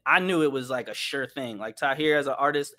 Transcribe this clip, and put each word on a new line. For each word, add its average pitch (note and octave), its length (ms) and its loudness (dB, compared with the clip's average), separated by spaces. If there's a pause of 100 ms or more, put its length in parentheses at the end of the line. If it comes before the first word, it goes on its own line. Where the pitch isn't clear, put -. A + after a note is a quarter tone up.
I D#3+ 140 6
knew F#3 220 2
it D3 100 4
was, C3 180 -4
like, B2 200 -4
a G#2+ 40 -10
sure C3 340 -4
thing. A#2+ 300 -8
Like, A2 180 -8
Tahir D3+ 420 2
as C#3 100 0
an C#3 100 -2
artist, C#3+ 420 0